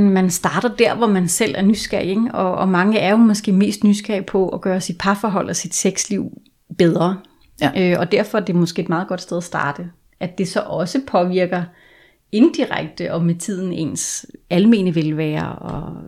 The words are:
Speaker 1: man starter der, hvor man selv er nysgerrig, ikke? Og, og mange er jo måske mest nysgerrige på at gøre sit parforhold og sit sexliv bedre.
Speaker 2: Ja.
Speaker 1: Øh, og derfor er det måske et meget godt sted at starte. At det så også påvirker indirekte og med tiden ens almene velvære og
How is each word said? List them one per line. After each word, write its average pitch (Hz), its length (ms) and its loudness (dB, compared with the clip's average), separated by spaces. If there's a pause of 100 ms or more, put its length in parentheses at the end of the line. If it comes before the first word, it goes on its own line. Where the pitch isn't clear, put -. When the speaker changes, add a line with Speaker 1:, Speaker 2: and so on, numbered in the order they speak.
Speaker 1:
man 185 200 2
starter 180 400 -2
der, 220 260 0
hvor 226 120 0
man 190 200 2
selv - 300 -2
er 190 40 -2
nysgerrig, 196 480 0
ikke? 220 240 0
Og, 185 220 -2
og 190 140 0
mange 190 300 2
er 180 120 2
jo 214 60 4
måske 214 340 4
mest 202 320 2
nysgerrige 208 400 2
på 190 260 0
at - 120 -6
gøre 185 200 0
sit 175 160 -6
parforhold 202 520 0
og 165 60 -4
sit - 200 -8
sexliv - 560 -2 (460)
bedre. 170 400 4 (440)
Speaker 2:
Ja. 185 320 2
Speaker 1:
Øh, 175 60 2
og 170 120 -2
derfor 208 260 0
er 202 80 -2
det 175 100 0
måske 175 260 0
et 170 80 -4
meget 180 180 -2
godt 185 140 -6
sted - 160 -6
at 175 60 -6
starte. 156 440 -6 (320)
At 175 180 -8
det 190 100 -2
så - 120 -4
også 175 480 -2
påvirker 180 560 0 (680)
indirekte 214 840 0
og 170 120 0
med 170 100 2
tiden 185 380 -6
ens - 520 -6 (240)
almene 185 460 4
velvære 156 600 -2
og - 360 -10 (160)